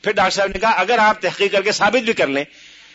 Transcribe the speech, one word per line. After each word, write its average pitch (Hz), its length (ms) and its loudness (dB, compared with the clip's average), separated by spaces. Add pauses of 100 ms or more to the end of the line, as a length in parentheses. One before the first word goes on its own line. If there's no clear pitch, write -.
پھر 202 100 -2
ڈاکٹر 190 240 2
صاحب 196 180 0
نے 190 60 -6
کہا، 220 120 2
"اگر 190 260 0
آپ 214 240 2
تحقیق 190 300 -2
کر 196 100 2
کے 202 100 -2
ثابت 214 320 0
بھی 208 100 -2
کر 160 140 0
لیں 139 160 -2 (520)